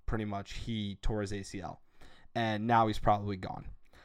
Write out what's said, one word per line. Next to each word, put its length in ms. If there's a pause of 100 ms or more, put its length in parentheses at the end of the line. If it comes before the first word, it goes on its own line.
pretty 200
much, 280
he 480
tore 200
his 120
A 100
C 180
L. 200 (520)
And 320
now 220
he's 120
probably 380
gone. 320 (360)